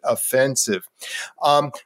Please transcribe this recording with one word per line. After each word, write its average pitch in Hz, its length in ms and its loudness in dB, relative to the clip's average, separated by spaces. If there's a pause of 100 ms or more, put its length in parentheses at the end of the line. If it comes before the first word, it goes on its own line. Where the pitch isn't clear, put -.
offensive. 123 840 0 (540)
Um, 147 280 4 (140)